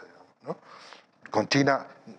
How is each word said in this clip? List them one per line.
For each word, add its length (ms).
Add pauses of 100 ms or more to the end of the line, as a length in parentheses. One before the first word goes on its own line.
(420)
¿no? 160 (720)
Con 180
China 380 (340)